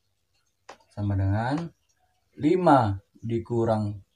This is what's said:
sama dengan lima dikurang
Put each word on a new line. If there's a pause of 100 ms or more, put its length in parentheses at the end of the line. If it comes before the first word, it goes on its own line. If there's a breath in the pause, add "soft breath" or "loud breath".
(960)
sama
dengan (680)
lima (160)
dikurang (180)